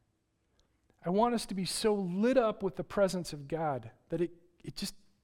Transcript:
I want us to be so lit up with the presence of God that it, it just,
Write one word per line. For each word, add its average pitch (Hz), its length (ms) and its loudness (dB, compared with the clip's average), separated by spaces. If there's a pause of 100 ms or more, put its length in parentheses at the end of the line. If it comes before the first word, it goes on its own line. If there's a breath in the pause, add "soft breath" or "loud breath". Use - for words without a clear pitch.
(1040)
I 170 60 0
want 233 220 4
us 226 120 -2
to - 100 -6
be 185 100 -2
so 214 280 2
lit 202 440 2
up 220 240 2
with 190 140 -2
the 175 80 -6
presence 185 480 0
of 143 160 -10
God 143 420 -2 (200)
that 165 120 -2
it, 175 100 -2 (320)
it - 120 -12
just, - 200 -8 (280)